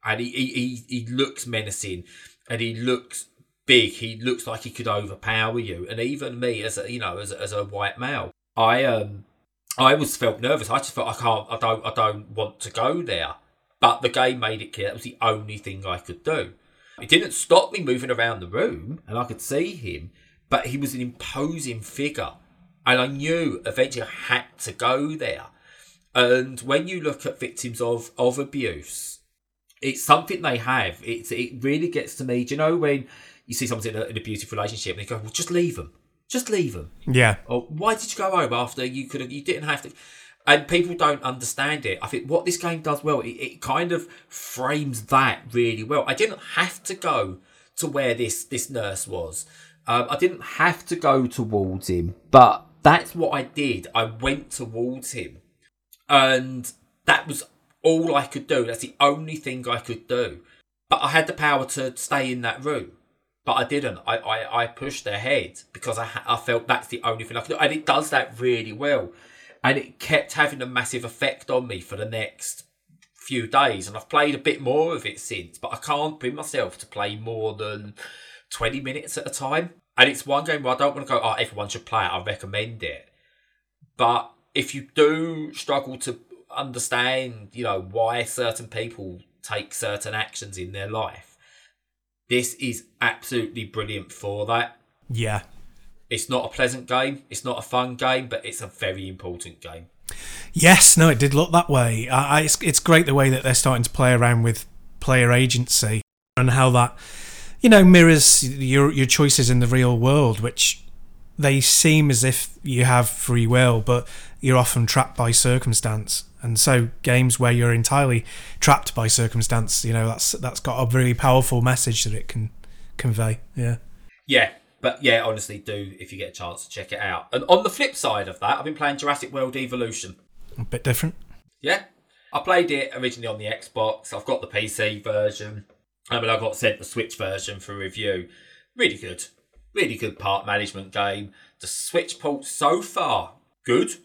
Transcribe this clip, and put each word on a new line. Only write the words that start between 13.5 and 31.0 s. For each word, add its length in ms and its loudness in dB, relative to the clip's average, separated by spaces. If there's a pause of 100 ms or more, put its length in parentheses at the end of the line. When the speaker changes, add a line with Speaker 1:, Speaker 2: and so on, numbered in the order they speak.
Speaker 1:
But 240 4
the 60 2
game 300 0
made 220 -4
it 120 -14
clear 140 -6
that 60 -6
was 100 -14
the 180 -14
only 360 -2
thing 300 -12
I 100 -4
could 260 -14
do. 300 -4 (480)
It 80 -14
didn't 240 4
stop 400 4
me 100 -4
moving 280 -2
around 300 0
the 60 -12
room, 600 -4
and 100 -6
I 80 -2
could 160 -12
see 340 -4
him, 360 -12 (380)
but 180 0
he 100 -6
was 160 -6
an 80 -8
imposing 800 -8
figure, 520 -6 (520)
and 160 4
I 60 0
knew 580 -2
eventually 400 -2
I 280 -6
had 260 -4
to 120 -10
go 440 -2
there. 320 -8 (680)
And 480 4
when 260 0
you 140 -8
look 240 -6
at 140 -8
victims 420 -8
of, 360 -4
of 220 2
abuse, 800 -8 (680)
it's 140 -8
something 380 2
they 160 -2
have. 460 -2